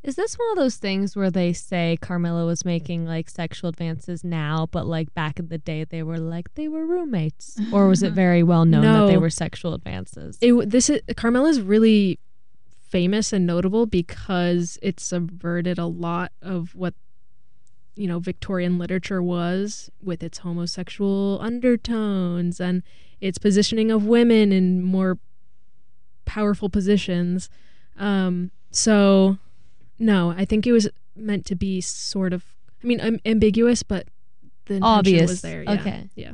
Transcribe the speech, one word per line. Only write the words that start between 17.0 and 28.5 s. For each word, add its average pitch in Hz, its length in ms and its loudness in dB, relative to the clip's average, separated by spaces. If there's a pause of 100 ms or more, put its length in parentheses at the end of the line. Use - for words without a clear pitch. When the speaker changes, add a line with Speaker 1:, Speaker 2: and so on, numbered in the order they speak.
Speaker 3:
you 202 120 -6
know, 175 100 -2
Victorian 180 640 -2
literature 180 420 -4
was 180 680 -2 (100)
with 180 220 -6
its 170 160 -10
homosexual 190 1040 -2
undertones 214 1160 0
and 180 220 -2 (400)
its 185 160 -4
positioning 208 540 2
of 214 160 2
women 226 440 6
in 185 300 4
more 185 380 0 (1040)
powerful 208 440 0
positions. 180 800 0 (500)
Um, 185 500 0 (220)